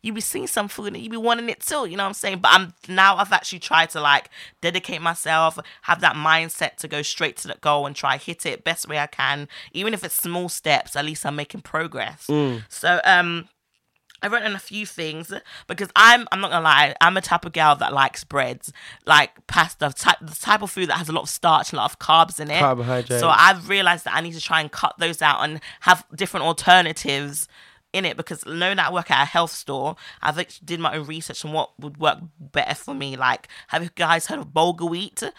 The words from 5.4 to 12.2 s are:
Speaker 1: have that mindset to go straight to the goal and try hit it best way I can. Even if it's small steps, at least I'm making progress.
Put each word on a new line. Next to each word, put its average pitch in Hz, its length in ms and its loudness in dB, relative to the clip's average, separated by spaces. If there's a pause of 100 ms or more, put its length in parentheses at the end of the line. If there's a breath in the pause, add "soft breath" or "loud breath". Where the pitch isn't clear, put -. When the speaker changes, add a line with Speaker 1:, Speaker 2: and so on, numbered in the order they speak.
Speaker 1:
have 175 180 -2
that 170 140 4
mindset 160 640 0
to 156 120 -12
go 151 140 -6
straight - 340 -4
to - 100 -12
the - 140 -10
goal 147 240 2
and 143 100 -8
try 139 220 0
hit - 280 -10
it - 200 -6
best 165 240 -4
way 151 100 -4
I 143 80 -2
can. 143 400 -2 (240 loud breath)
Even 214 220 -4
if 190 100 -8
it's 165 120 -8
small 175 340 -4
steps, - 480 -2
at 143 80 -4
least 156 200 -8
I'm 147 120 -4
making 147 240 -10
progress. 156 680 -8